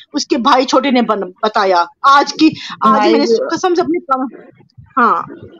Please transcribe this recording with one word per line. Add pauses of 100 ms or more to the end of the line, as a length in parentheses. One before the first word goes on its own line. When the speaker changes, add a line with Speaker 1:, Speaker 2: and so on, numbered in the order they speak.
(140)
Speaker 1:
उसके
भाई
छोटे
ने
बन-, (120)
बताया। (180)
आज
की, (280)
आज
Speaker 2:
भाई
Speaker 1:
मैंने
Speaker 2:
वो
Speaker 1:
कसम
से
अपने
कम-, (680)
हाँ। (340)